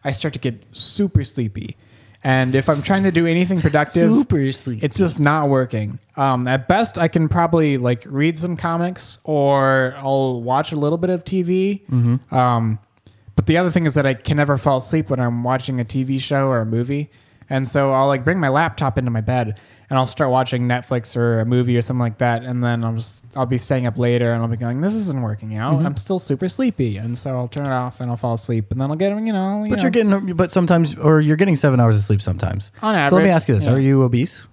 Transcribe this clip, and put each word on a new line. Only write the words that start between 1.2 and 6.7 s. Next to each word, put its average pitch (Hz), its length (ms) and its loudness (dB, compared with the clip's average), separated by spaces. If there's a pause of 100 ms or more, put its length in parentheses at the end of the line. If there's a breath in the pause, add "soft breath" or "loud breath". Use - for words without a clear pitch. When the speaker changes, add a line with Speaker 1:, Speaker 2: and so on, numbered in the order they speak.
Speaker 1:
sleepy. - 540 -6 (460 soft breath)
And 131 320 2
if 135 120 2
I'm 147 140 0
trying 196 220 0
to 190 80 2
do 165 160 2
anything 175 340 2
productive, 160 500 2
Speaker 2:
Super 165 400 2
sleepy. 120 340 -6
Speaker 1:
it's - 120 -2
just 160 220 0
not 147 300 2
working. 120 500 0 (160)
Um, 127 320 0
at 127 200 -2
best, 214 300 0